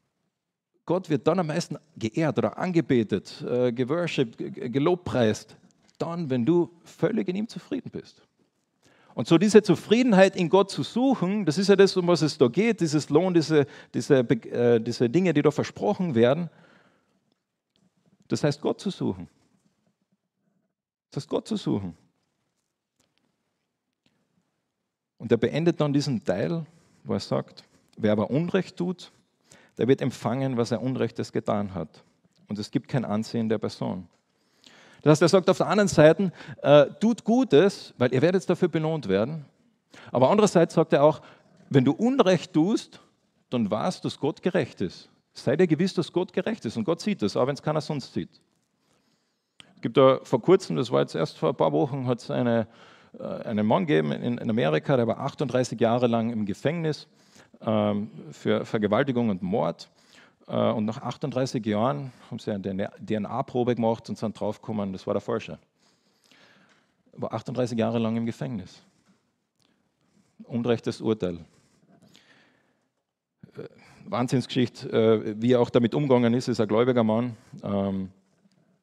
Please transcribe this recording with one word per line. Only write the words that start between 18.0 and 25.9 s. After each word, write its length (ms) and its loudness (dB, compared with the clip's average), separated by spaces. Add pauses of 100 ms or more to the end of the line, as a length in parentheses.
Das 160 -4
heißt, 180 -2
Gott 180 -4
zu 120 -6
suchen. 360 -6 (1800)
Das 140 -10
heißt, 60 -20
Gott 180 -4
zu 80 -4
suchen. 420 -4 (3250)
Und 140 -2
er 60 4
beendet 440 0
dann 100 0